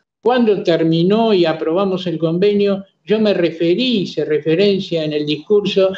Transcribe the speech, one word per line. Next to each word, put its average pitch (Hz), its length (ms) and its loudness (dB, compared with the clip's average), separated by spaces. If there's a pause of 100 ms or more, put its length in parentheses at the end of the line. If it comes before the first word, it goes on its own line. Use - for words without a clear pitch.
(220)
cuando 226 420 2
terminó 170 680 2
y 175 100 4
aprobamos 175 640 -2
el 160 100 -4
convenio, 196 680 0 (180)
yo 208 160 0
me 208 140 2
referí, 180 680 0
hice 156 260 -4
referencia 160 800 0
en 151 100 -4
el 151 120 -4
discurso 190 720 0